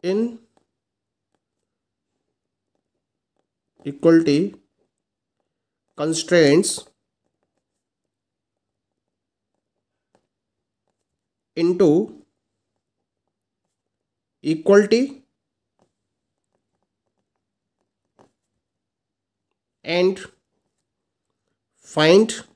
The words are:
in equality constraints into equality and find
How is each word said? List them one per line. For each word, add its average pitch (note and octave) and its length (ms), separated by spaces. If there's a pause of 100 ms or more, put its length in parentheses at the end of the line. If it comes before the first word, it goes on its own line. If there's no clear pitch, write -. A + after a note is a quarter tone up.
in A3 360 (3500)
equality E3 680 (1400)
constraints D#3+ 920 (4000)
into F3 680 (2250)
equality G3+ 800 (4000)
and F3+ 360 (1600)
find F3 640 (120)